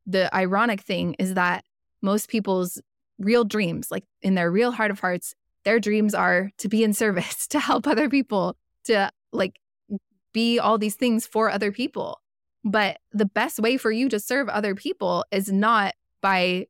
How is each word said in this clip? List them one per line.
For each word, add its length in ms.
the 280
ironic 480
thing 380
is 140
that 320
most 280
people's 520
real 260
dreams, 480
like, 140
in 140
their 140
real 220
heart 200
of 100
hearts, 340
their 140
dreams 360
are 440
to 100
be 140
in 100
service, 540
<laughs> 20
to 100
help 260
other 240
people, 460
to, 260
like, 260
be 260
all 200
these 180
things 300
for 260
other 200
people. 500
But 360
the 140
best 340
way 160
for 160
you 180
to 120
serve 260
other 260
people 580
is 200
not 440
by 480